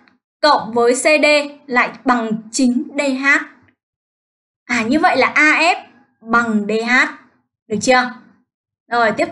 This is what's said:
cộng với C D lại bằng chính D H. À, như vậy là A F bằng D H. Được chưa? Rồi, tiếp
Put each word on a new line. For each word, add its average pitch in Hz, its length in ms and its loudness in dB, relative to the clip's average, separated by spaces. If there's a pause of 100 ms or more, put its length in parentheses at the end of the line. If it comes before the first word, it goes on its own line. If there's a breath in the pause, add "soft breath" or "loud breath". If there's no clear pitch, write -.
(420)
cộng 269 320 0
với 240 200 2
C 254 100 -4
D 302 220 2 (420)
lại 240 220 0 (160)
bằng 240 260 0 (200)
chính 254 320 0 (140)
D 285 40 -2
H. 269 240 -4 (1400)
À, 240 180 -4
như 254 160 0
vậy 349 180 2
là 240 100 2
A 277 320 2
F 339 160 2 (460)
bằng 226 460 0
D 214 40 -4 (180)
H. - 20 -2 (760)
Được 214 140 -6
chưa? 254 320 2 (800)
Rồi, 233 200 2
tiếp 320 200 -2